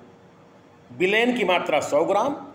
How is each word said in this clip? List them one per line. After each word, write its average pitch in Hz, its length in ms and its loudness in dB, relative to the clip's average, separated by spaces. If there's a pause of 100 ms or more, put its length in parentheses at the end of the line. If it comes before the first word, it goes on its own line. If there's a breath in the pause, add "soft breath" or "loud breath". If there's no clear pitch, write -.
(920)
विलयन 214 440 0
की 208 80 -2
मात्रा 165 360 0
सौ 147 240 0
ग्राम 254 500 -2